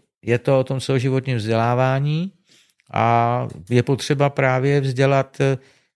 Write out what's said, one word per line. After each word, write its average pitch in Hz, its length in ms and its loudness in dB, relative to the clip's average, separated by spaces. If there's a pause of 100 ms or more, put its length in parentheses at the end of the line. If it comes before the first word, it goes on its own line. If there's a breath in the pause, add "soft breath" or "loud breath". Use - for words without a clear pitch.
(220)
je 117 160 0
to 135 220 2
o 127 40 -2
tom 131 160 -6
celoživotním 131 560 -2
vzdělávání 131 960 0 (600 soft breath)
a 117 560 2 (220)
je 123 120 4
potřeba 139 480 0
právě 135 500 0
vzdělat, 135 600 0
eh, 135 180 0 (380 soft breath)